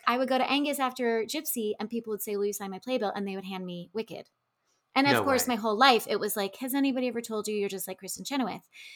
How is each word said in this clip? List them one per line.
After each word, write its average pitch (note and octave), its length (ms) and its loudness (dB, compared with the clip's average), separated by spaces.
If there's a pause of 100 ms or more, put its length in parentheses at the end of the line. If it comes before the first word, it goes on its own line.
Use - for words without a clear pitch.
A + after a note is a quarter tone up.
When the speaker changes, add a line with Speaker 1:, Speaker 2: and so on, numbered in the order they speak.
Speaker 1:
I A#3 100 4
would C4 120 2
go C4 100 4
to B3+ 120 2
Angus C#4+ 280 2
after A#3+ 460 0
Gypsy A3+ 540 -4
and G#3+ 120 -6
people A#3 200 -6
would G3+ 120 -6
say, G#3 120 -4
"Will G3+ 100 2
you G#3 80 0
sign G3 180 -8
my F#3+ 80 -10
playbill?" A#3+ 360 -2
And G3+ 120 -4
they G3 80 -4
would F#3+ 100 -8
hand F#3 220 -8
me F3 260 -10
Wicked. - 320 -8 (720)
And C4+ 100 6
of C#4 80 6
Speaker 2:
No D4 100 6
Speaker 1:
course, C4 240 2
Speaker 2:
way. B3 80 2
Speaker 1:
my G3+ 60 -4
whole G#3+ 160 2
life, B3 320 6
it G3+ 100 2
was G3+ 160 -2
like, G3 200 -2
"Has B3+ 180 -6
anybody C4 360 2
ever A#3 120 -4
told G#3+ 260 -4
you G#3+ 80 -2
you're G3+ 140 0
just F#3+ 180 -6
like F#3+ 140 -12
Kristin F#3+ 240 -10
Chenoweth?" G#3+ 420 -2 (280)